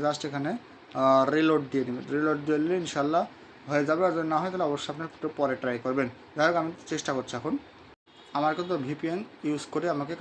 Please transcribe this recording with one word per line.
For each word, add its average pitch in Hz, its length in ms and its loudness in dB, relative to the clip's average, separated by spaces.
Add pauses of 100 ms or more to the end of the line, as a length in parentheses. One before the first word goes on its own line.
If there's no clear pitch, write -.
just 147 220 -2
এখানে, 143 300 -4 (380)
আহ, 135 360 6
রিলোড 156 320 4 (100)
দিয়ে 135 120 2
নেবেন। 127 200 -6 (120)
রিলোড 151 300 2
দিলে 156 300 2
ইনশাল্লাহ 165 500 0 (440)
হয়ে 147 140 2
যাবে, 160 220 2
আর 175 60 2
যদি 160 160 -2
না 156 100 2
হয়, 180 120 -2
তাহলে 180 140 -2
অবশ্যই 143 280 -2
আপনারা 156 220 -8
একটু - 220 -6
পরে 135 200 2
ট্রাই 123 220 -2
করবেন। 131 300 0 (280)
যাই 151 100 4
হোক, 170 100 2
আমি 165 160 0 (140)
চেষ্টা 151 260 -4
করছি 127 240 -4
এখন। 151 220 -2 (720)
আমার 151 220 2
কিন্তু 175 240 -2
ভিপিএন 160 460 -4 (200)
ইউজ 147 280 -2
করে 156 180 -2
আমাকে 147 300 -4